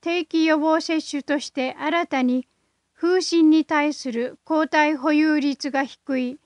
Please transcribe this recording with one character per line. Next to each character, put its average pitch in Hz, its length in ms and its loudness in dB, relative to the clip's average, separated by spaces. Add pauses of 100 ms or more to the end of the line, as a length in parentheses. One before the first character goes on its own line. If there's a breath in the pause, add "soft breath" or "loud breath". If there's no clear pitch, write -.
定 339 240 -2
期 320 200 0
予 311 140 2
防 320 220 2
接 320 180 -2 (100)
種 285 140 -6
と 294 160 -2
し - 100 -12
て 262 300 -6
新 339 260 -2
た 269 160 -2
に 254 280 -2 (440)
風 359 280 0
疹 330 280 4
に 311 140 4
対 302 300 0
す 262 180 -10
る 233 320 -6
抗 311 240 0
体 302 300 2
保 285 160 0
有 302 260 2
率 277 320 -4
が 269 140 -2
低 262 340 -6
い 254 260 -6